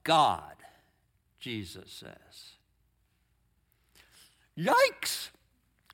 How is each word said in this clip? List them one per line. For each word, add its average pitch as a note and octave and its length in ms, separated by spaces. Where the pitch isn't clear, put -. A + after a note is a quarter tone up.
God, G2 500
Jesus G#2 520
says. - 600
Yikes, D#4+ 720